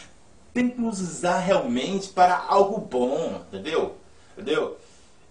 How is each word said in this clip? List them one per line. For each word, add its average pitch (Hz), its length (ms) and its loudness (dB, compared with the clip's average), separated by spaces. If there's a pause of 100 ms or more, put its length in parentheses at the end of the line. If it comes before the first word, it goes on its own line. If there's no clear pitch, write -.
(560)
temos 247 200 0
que 240 60 -6
usar 185 580 -2
realmente 175 680 0
para 180 280 6 (120)
algo 196 320 4
bom, 127 680 -2
entendeu? 123 480 -4 (360)
Entendeu? - 460 -4 (520)